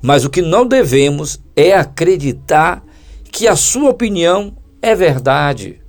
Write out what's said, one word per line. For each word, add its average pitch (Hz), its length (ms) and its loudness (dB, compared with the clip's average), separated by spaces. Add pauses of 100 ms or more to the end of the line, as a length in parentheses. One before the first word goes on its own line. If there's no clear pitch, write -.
Mas 131 220 2
o 139 60 -4
que 180 120 -2
não 180 240 2
devemos 143 720 0 (140)
é 175 180 4
acreditar 160 1120 0 (460)
que - 160 -4
a 208 80 4
sua 269 360 0
opinião 202 640 -2 (260)
é 226 140 2
verdade. 135 920 -2